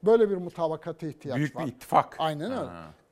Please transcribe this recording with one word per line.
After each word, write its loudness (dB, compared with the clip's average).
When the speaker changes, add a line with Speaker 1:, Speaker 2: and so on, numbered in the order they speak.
Speaker 1:
Böyle 6
bir 0
mutabakata -6
ihtiyaç -6
Speaker 2:
Büyük -2
Speaker 1:
var. -6
Speaker 2:
bir -4
ittifak. 0
Speaker 1:
Aynen -4
öyle. -6
Speaker 2:
Ha. -14